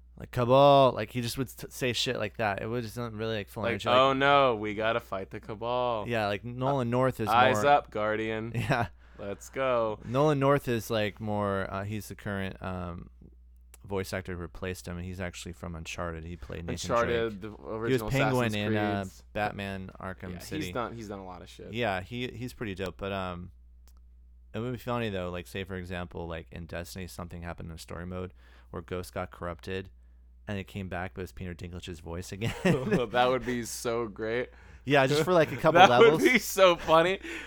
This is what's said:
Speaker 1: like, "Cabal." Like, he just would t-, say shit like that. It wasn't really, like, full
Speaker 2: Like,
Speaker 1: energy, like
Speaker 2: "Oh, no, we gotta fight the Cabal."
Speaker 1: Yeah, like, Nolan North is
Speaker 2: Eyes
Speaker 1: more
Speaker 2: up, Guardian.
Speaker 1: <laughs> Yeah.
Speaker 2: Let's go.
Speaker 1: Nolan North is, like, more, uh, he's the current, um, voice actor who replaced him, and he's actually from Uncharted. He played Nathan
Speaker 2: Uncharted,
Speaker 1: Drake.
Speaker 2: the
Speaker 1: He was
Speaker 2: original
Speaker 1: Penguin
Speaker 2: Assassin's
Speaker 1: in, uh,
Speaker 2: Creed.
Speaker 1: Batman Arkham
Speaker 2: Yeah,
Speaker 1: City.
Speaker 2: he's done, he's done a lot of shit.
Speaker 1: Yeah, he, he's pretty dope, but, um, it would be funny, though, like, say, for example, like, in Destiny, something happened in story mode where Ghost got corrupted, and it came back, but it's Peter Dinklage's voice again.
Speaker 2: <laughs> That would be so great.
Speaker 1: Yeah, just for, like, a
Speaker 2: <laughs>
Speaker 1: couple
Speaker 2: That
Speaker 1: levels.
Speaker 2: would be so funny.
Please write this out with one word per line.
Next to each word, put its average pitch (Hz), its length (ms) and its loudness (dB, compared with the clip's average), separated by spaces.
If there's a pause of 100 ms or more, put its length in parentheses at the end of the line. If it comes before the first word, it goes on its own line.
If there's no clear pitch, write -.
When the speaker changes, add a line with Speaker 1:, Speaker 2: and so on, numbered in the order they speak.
(200)
Speaker 1:
like, - 120 -12
"Cabal." 135 640 8
Like, 107 180 -4
he 123 100 -4
just 117 160 -4
would 131 180 -6
t-, - 140 -14
say 123 240 -2
shit 120 240 -2
like 107 200 -6
that. 104 240 -2
It 110 60 -6
wasn't 117 460 -6
really, 110 220 -4
like, 101 140 -8
full 110 140 -8
Speaker 2:
Like, 117 100 0
Speaker 1:
energy, 113 160 -4
like 120 80 6
Speaker 2:
"Oh, 135 160 6
no, 139 420 6
we 107 180 -2
gotta 110 260 2
fight 95 300 -8
the 110 100 -10
Cabal." 117 680 -4
Speaker 1:
Yeah, 113 200 0
like, 101 160 -2
Nolan 127 460 -2
North 127 300 2
is 110 80 -2
Speaker 2:
Eyes 117 300 6
Speaker 1:
more 107 100 4
Speaker 2:
up, 143 240 4
Guardian. 110 600 -2
Speaker 1:
<laughs> - 20 -6
Yeah. 120 320 0 (320)
Speaker 2:
Let's 101 300 -10
go. 120 560 0
Speaker 1:
Nolan 143 340 2
North 139 280 4
is, 117 240 -2
like, 107 280 -2
more, 104 520 -2
uh, 98 140 -6
he's 104 220 -8
the 107 80 -12
current, 98 460 -6
um, 90 480 -8 (760)
voice 95 260 -4
actor 92 220 -6
who 85 60 -8
replaced 92 460 -8
him, 87 100 -8
and 87 80 -8
he's 92 140 -10
actually 87 340 -8
from 85 220 -12
Uncharted. 82 480 -8
He 87 120 -10
played 85 300 -12
Nathan 85 260 -6
Speaker 2:
Uncharted, 117 480 0
Speaker 1:
Drake. - 20 -14
Speaker 2:
the 107 60 -10 (160)
Speaker 1:
He 69 60 -12
was 110 120 -6
Speaker 2:
original 117 280 0
Speaker 1:
Penguin 131 380 2
Speaker 2:
Assassin's 107 260 -2
Speaker 1:
in, 107 40 2
uh, 104 260 0
Speaker 2:
Creed. 95 80 -10 (220)
Speaker 1:
Batman 98 680 -6
Arkham 92 340 -10
Speaker 2:
Yeah, 87 60 -12
Speaker 1:
City. - 260 -8
Speaker 2:
he's 90 80 -8
done, 117 220 -4
he's 113 120 -12
done 98 120 -10
a 95 60 -12
lot 90 160 -14
of 92 80 -18
shit. 95 240 -16
Speaker 1:
Yeah, 104 280 -2
he, 120 260 -8
he's 120 260 -10
pretty 104 220 -8
dope, 90 220 -6
but, 98 140 -6
um, 92 400 -6 (1000)
it 110 60 -6
would 123 120 -4
be 120 60 -6
funny, 120 320 -2
though, 92 200 -4
like, 90 180 -8
say, 98 160 -6
for 92 120 -8
example, 87 520 -8
like, 82 240 -10
in 85 140 -12
Destiny, 87 420 -10
something 87 340 -12
happened 85 300 -12
in 80 60 -14
story 85 280 -12
mode 92 280 -8 (380)
where 92 100 -10
Ghost 90 320 -8
got 92 180 -6
corrupted, 92 580 -8 (580)
and 104 100 -6
it 95 100 -8
came 98 200 -8
back, 90 260 -6
but 98 80 -10
it's 90 100 -8
Peter 90 220 -10
Dinklage's 87 460 -12
voice 85 320 -10
again. 101 220 -4 (100)
Speaker 2:
<laughs> - 0 - (480)
That 123 180 6
would 127 160 0
be 120 180 -2
so 117 440 -4
great. 110 420 -4 (360)
Speaker 1:
Yeah, 135 200 6
just 147 180 2
for, 175 100 2
like, 156 180 6
a 135 60 -6
Speaker 2:
<laughs> - 0 -
Speaker 1:
couple 165 240 8
Speaker 2:
That 202 80 12
Speaker 1:
levels. 135 320 8
Speaker 2:
would 160 100 6
be 240 80 4
so 185 380 6
funny. 170 420 4 (280)